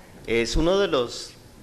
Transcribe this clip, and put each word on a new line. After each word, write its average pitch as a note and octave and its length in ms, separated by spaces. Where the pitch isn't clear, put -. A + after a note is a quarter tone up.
es A#2 280
uno F3 240
de G3 80
los B2 460